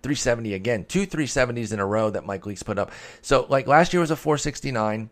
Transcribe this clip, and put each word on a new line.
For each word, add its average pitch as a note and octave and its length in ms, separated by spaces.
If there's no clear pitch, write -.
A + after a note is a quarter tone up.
three C3+ 140
seventy A#2 360
again, G2 320
two G3 220
three D3+ 220
seventies A#2+ 440
in G#2+ 60
a G2 80
row G#2+ 240
that G2 160
Mike G2 180
Leake's G2+ 200
put G#2 120
up. G2+ 140
So, C3 260
like, C3+ 200
last D#3+ 240
year F3 80
was D#3 100
a D#3+ 60
four D3+ 200
sixty-nine A2 760